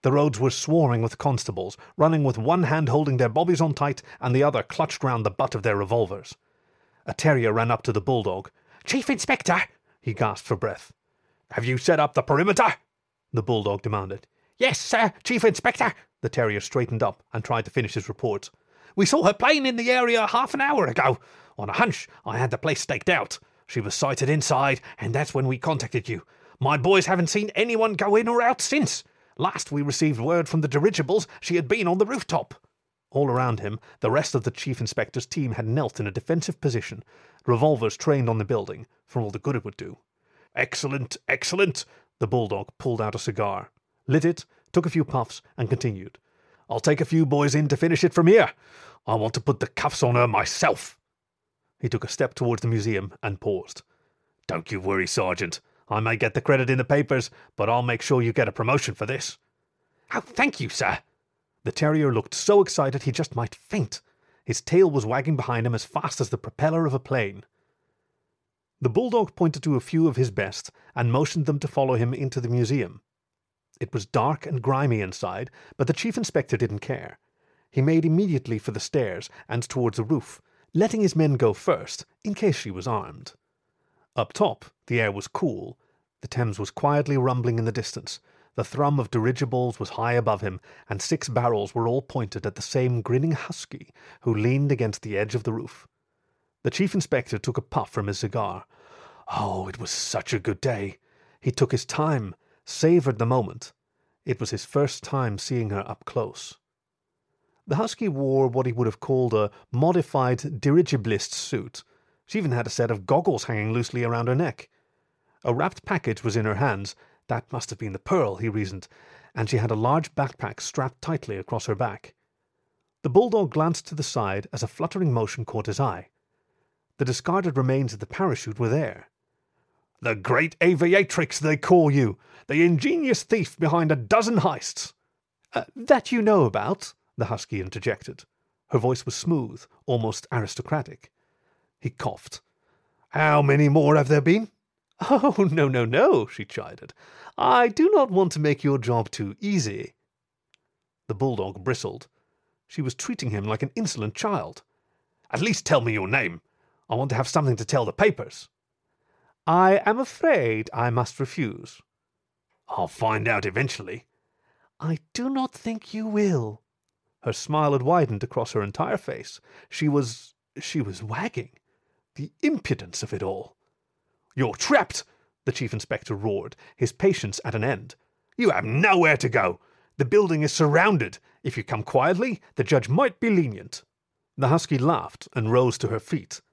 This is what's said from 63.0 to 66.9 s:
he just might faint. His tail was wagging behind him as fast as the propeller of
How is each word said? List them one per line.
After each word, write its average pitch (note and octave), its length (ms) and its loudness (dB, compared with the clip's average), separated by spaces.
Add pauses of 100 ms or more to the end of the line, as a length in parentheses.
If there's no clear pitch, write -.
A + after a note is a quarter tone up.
he C#3 100 -2
just D3 240 -4
might A#2 200 -4
faint. - 440 -6 (460)
His - 160 -4
tail F3 300 4
was B2 160 0
wagging C3+ 280 0
behind A#2 300 -2
him A#2+ 80 0
as G#2+ 100 -4
fast - 380 -6
as B2 80 -2
the B2 80 -4
propeller D#3+ 480 0
of C3+ 80 0